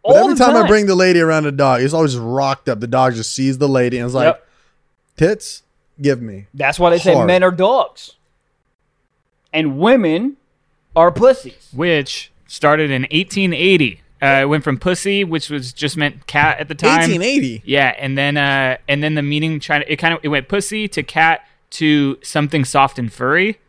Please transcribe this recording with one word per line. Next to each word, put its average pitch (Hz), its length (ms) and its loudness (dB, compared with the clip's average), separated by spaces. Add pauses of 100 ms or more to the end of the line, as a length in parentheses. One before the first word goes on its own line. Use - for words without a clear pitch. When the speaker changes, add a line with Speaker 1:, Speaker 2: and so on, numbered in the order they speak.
Speaker 1:
But 214 80 -2
Speaker 2:
All 269 120 10
Speaker 1:
every 330 100 2
Speaker 2:
the 254 100 2
Speaker 1:
time 247 120 4
I 233 60 6
Speaker 2:
time. 214 60 2
Speaker 1:
bring 208 200 4
the 190 80 2
lady 180 260 4
around 160 240 2
a 147 60 -2
dog, 135 300 2
it's 139 120 0
always 156 240 0
rocked 131 500 -4
up. 117 120 -4
The 120 80 -8
dog 127 280 2
just 113 180 -8
sees 135 260 -2
the 143 100 0
lady 123 280 0
and 120 100 -6
is 123 60 -6
like, 127 120 0 (100)
Speaker 2:
Yep. - 120 -20 (720)
Speaker 1:
"Tits, - 460 -2 (380)
give 139 200 0
me." 101 320 -14
Speaker 2:
That's 139 260 -4
why 175 100 4
they 170 100 4
say 175 140 2
Speaker 1:
Hard. 127 140 4
Speaker 2:
men 180 160 4
are 185 80 2
dogs. 196 640 -2 (1400)
And 156 260 -2
women 220 580 2 (580)
are 170 160 6
pussies. 233 640 0
Speaker 3:
Which 147 580 -4 (160)
started 151 440 0
in 131 200 -4
eighteen 185 420 -2
eighty. 156 480 0 (200)
Uh, 139 220 2
it - 60 0
went 151 160 -2
from 135 120 -2
pussy, 196 460 -2
which 160 260 -6
was 131 220 -10
just 143 240 -6
meant 147 320 -6
cat 151 320 0
at 151 80 -10
the 156 80 -10
time. 160 280 2
Speaker 1:
Eighteen 165 180 0
eighty? 202 440 -2
Speaker 3:
Yeah, 135 320 2
and 135 200 -4
then, 143 200 -2
uh, 139 400 0 (100)
and 143 140 0
then 156 140 -2
the 151 60 -2
meaning 147 400 -4
China, 147 260 -2
it 151 80 -4
kind 165 180 -4
of, 165 100 -6
it 156 40 -4
went 139 220 -4
pussy 208 400 -4
to 165 140 -6
cat 160 420 0 (260)
to 147 500 0
something 147 440 -2
soft 139 340 0
and 117 140 -6
furry 170 560 -2